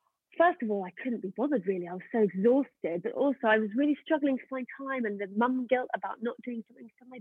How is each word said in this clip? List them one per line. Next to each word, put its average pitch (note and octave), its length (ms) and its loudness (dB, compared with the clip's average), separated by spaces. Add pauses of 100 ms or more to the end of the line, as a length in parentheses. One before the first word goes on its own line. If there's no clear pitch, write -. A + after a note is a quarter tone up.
(380)
First F4 240 6
of G#3+ 80 0
all, G3+ 140 0
I F3+ 80 -10 (100)
couldn't A#3+ 200 -4
be F#3 140 -6
bothered, A#3+ 300 0
really. F3+ 220 -2
I F3 60 -8
was F#3 80 -10 (100)
so A#3 80 2
exhausted, F#3+ 840 2
but - 100 -4
also C4 360 0
I G#3+ 100 6
was A3 160 -2
really C#4+ 300 2
struggling C#4+ 320 0
to - 120 -10
find C4 180 -8 (120)
time, C4+ 260 -4
and G3+ 140 -4
the G3+ 80 -6 (100)
mum B3+ 320 0
guilt B3+ 280 2
about G3+ 260 -8
not A#3+ 220 -4
doing A#3 240 -8
something A#3+ 280 -20
for A#3+ 140 -20
my B3+ 100 -18